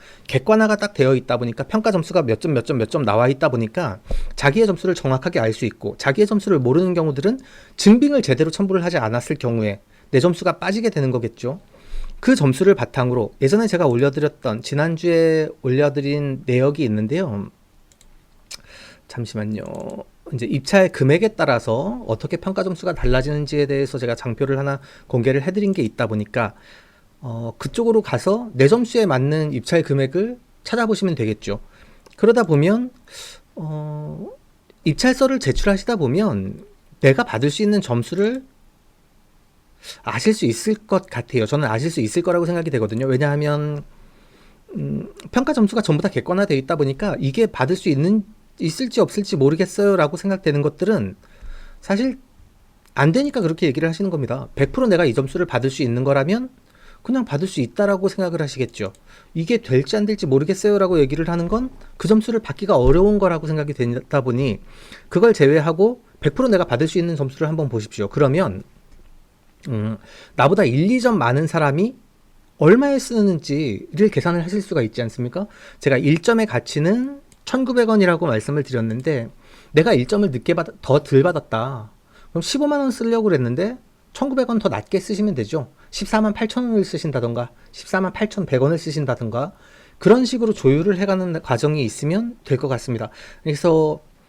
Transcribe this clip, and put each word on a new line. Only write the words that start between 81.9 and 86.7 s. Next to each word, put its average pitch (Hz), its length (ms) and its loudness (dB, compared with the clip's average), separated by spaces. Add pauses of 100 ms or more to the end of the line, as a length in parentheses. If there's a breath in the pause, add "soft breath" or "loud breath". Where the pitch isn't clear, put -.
그럼 170 120 -4
십오만 294 380 -2
원 269 120 0
쓰려고 226 320 0
그랬는데 170 540 0 (360)
천구백 269 340 -2
원 233 120 0
더 208 100 0
낮게 - 300 -2
쓰시면 208 340 -2
되죠. 127 360 -4 (200 soft breath)
십사만 214 440 0
팔천 233 320 -4
원을 220 200 2